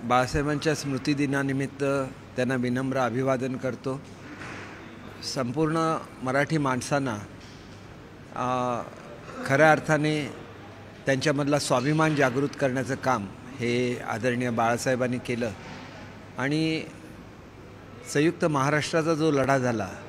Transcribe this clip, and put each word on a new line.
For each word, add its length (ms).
बाळासाहेबांच्या 680
स्मृतिदिनानिमित्त 1080
त्यांना 200
विनम्र 420
अभिवादन 580
करतो. 460
संपूर्ण 640
मराठी 340
माणसांना, 600
अ, 460
खऱ्या 260
अर्थाने 640
त्यांच्यामधला 540
स्वाभिमान 560
जागृत 340
करण्याचं 360
काम 320
हे 360
आदरणीय 540
बाळासाहेबांनी 680
केलं 340
आणि 460
संयुक्त 320
महाराष्ट्राचा 680
जो 180
लढा 260
झाला 300